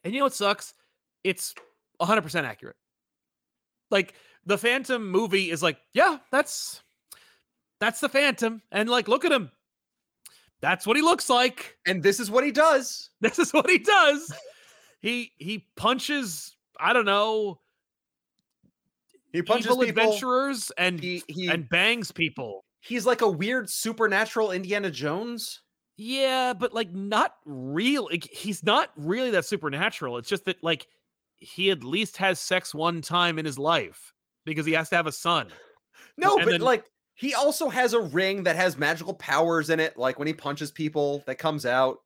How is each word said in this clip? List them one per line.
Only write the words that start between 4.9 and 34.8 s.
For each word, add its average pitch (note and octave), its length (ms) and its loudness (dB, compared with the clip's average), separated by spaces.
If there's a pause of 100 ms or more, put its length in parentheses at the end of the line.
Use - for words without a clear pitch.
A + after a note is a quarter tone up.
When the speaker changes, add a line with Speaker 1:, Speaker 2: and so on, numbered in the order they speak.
Speaker 1:
movie F#3+ 420 0
is D3+ 120 -4
like, E3 140 0 (160)
"Yeah, D#4 240 4 (140)
that's, - 500 -2 (960)
that's A3+ 200 -2
the C#4+ 100 -2
Phantom. A#3 520 0 (100)
And, A3 180 0
like, A#3+ 180 2
look B3 160 2
at E4 80 4
him. A3 200 0 (1080)
That's F3+ 260 0
what A#3 80 4
he D4+ 60 2
looks E4+ 280 4
like. B3+ 560 2
Speaker 2:
And F#3 160 0
this G3+ 180 4
is G#3+ 120 -6
what B3+ 120 4
he C#4+ 80 0
does." C#4 640 2
Speaker 1:
<laughs> - 60 -8
This A#3 180 0
is - 140 2
what D#4 160 4
he F#4 80 6
does. D4+ 560 4 (680)
He, A#3+ 380 -6
he F#3+ 300 -8 (100)
punches, B3 760 -2 (240)
I F3+ 140 2
don't A#3+ 120 4
know, G#3 540 0 (1700)
Speaker 2:
He F3 100 -2
punches A3 260 2
Speaker 1:
evil B3 180 2
Speaker 2:
people. A3 180 0
Speaker 1:
adventurers B3 720 2
and, F3+ 220 0
Speaker 2:
He, F3+ 280 -6
he F3 200 -6
Speaker 1:
and D#3+ 220 -2
bangs G#3 420 0
people. B2 540 -6 (160)
Speaker 2:
He's A3+ 240 -6
like A#3 160 4
a A3 80 6
weird G3+ 400 -2
supernatural A3 840 0
Indiana F#3+ 400 -2
Jones. F#3 680 -6 (340)
Speaker 1:
Yeah, C4 580 0
but, G#3 200 -2
like, A3 180 -4
not G3+ 440 0 (100)
real. D#3 640 -2
Like, E3+ 140 -4
he's - 380 -10
not A#3 340 2
really A3 340 -2
that F3+ 140 2
supernatural. D3+ 720 -4
It's A#2+ 120 -10
just G3 160 -4
that, F#3 180 -6
like, E3 240 -2 (500)
he - 340 -2
at C#3 120 -4
least F3+ 340 -4
has F#3 220 0
sex - 340 -4
one E3 280 -2
time E3+ 380 0
in D#3 60 -6
his C3+ 140 -6
life C#3+ 540 -2 (320)
because D#3 200 -4
he D#3+ 80 2
has D#3 160 0